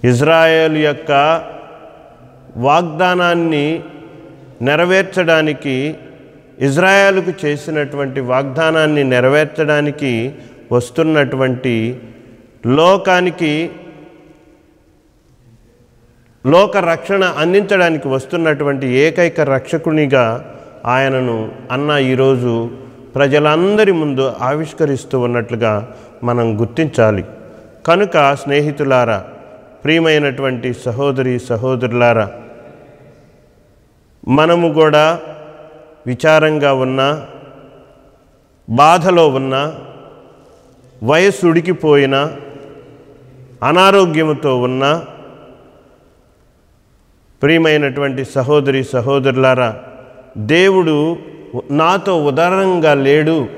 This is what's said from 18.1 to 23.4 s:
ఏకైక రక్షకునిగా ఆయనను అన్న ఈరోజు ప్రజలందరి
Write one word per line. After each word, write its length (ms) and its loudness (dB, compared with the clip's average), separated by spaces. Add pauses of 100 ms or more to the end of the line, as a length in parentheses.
ఏకైక 540 0
రక్షకునిగా 1120 0 (320)
ఆయనను 680 -2 (200)
అన్న 180 -4
ఈరోజు 800 0 (440)
ప్రజలందరి 800 2